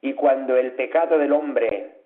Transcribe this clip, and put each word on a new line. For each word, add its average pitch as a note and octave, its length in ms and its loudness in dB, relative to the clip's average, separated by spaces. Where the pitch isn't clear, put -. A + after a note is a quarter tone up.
Y C3+ 120 -6
cuando C3+ 420 0
el B2+ 160 2
pecado D#3+ 480 0
del C#3+ 140 2
hombre, A#2 580 -2